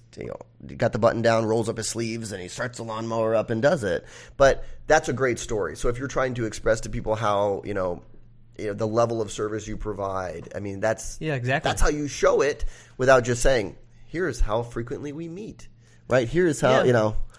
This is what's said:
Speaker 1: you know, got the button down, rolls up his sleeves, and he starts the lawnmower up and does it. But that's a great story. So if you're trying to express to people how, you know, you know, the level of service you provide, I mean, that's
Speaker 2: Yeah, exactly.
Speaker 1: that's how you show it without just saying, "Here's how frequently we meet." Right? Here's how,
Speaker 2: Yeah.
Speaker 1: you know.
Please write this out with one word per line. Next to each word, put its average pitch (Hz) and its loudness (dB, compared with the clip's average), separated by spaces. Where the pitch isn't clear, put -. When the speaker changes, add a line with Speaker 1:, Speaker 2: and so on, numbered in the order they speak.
Speaker 1:
you - -10
know, - -14
got 113 0
the 113 -2
button 113 4
down, 113 4
rolls 113 0
up 107 -4
his 107 -4
sleeves, 113 -6
and 95 -10
he 90 -12
starts 120 -8
the 120 -10
lawnmower 113 -2
up 107 0
and 113 -2
does 143 2
it. 90 -2
But 135 6
that's 156 4
a 151 -2
great 120 0
story. 95 -4
So - -2
if 120 -2
you're 135 -8
trying 131 -2
to 117 -4
express 110 0
to 98 -10
people 110 -2
how, 104 2
you 101 -6
know, 92 -2
you 107 -8
know, 101 -4
the 110 -2
level 113 2
of 101 -4
service 107 -4
you 104 -6
provide, 95 -6
I - -6
mean, 98 -6
that's 110 -2
Speaker 2:
Yeah, 156 -4
exactly. 131 -2
Speaker 1:
that's - -2
how 165 6
you 147 -4
show 165 2
it 143 0
without 127 6
just 120 0
saying, 117 2
"Here's 156 -4
how 113 2
frequently 120 -8
we 165 -10
meet." 185 -14
Right? 120 2
Here's 165 2
how, 131 6
Speaker 2:
Yeah. - 4
Speaker 1:
you 127 6
know. 107 2